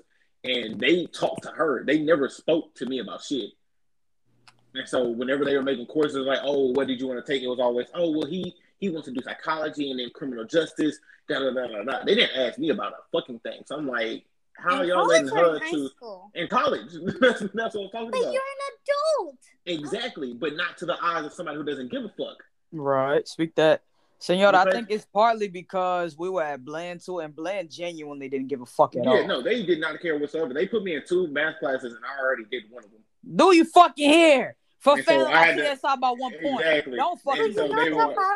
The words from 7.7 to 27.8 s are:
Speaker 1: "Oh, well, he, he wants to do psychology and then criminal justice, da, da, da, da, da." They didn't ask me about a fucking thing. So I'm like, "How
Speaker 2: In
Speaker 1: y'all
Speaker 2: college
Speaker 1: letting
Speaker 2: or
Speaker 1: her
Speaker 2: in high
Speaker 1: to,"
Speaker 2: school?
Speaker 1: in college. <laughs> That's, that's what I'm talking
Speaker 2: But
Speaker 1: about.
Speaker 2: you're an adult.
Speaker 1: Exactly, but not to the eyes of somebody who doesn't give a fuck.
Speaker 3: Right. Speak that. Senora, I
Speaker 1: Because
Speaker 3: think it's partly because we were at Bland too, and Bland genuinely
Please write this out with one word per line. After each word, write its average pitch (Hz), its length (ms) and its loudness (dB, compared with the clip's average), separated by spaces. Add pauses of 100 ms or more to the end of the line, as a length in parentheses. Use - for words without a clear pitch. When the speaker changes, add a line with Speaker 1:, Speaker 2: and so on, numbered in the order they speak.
Speaker 1:
"Oh, 170 180 0
well, 151 160 -2
he, 180 280 -8 (220)
he 196 120 -4
wants 156 180 -8
to 131 60 -12
do 120 80 -6
psychology 151 680 -6
and 127 80 -6
then 123 100 -8
criminal 123 360 -8
justice, 156 540 0 (300)
da, 139 100 -2
da, 135 120 0
da, 123 160 -4
da, 104 160 -8
da." 127 200 -4
They 156 120 4
didn't 214 200 2
ask 127 240 -2
me 160 100 -2
about 101 240 -2
a - 40 -16 (140)
fucking 131 280 -6
thing. 107 260 -12
So 139 120 -10
I'm 151 100 -8
like, 113 380 -6 (320)
"How 180 240 -2
Speaker 2:
In 175 80 0
Speaker 1:
y'all 180 160 4
Speaker 2:
college 165 180 6
Speaker 1:
letting 139 60 -6
Speaker 2:
or - 60 -2 (160)
Speaker 1:
her 156 60 -2
Speaker 2:
in - 40 -6
high 320 100 -6
Speaker 1:
to," 330 180 -2
Speaker 2:
school? 202 440 -18
Speaker 1:
in 165 160 -6
college. 254 420 -2 (140)
<laughs> - 160 -4
That's, 240 180 6 (140)
that's 220 220 -6
what 202 100 -6
I'm 190 40 -14
talking 226 220 -10
Speaker 2:
But 508 100 -2
Speaker 1:
about. - 120 -2
Speaker 2:
you're 539 80 -2
an 554 360 -10 (460)
adult. 285 140 -14 (280)
Speaker 1:
Exactly, 165 680 -6
but 143 220 -6
not 170 240 -6
to 175 60 -10
the 160 160 -4
eyes 165 240 -2
of 147 80 -12
somebody 147 240 -10
who 151 60 -8
doesn't 135 280 -8
give 262 120 -6
a 208 60 -12
fuck. - 340 -12 (300)
Speaker 3:
Right. 139 540 0
Speak - 280 -6
that. 156 280 4 (360)
Senora, 190 380 4
I 180 80 8
Speaker 1:
Because 190 100 4
Speaker 3:
think 226 160 -4
it's 214 140 -4
partly 214 420 2
because 180 720 -2
we 175 120 -6
were 180 140 0
at 139 220 -6
Bland 170 360 -8
too, 180 180 -8
and 156 140 -8
Bland 170 380 -6
genuinely 151 560 -10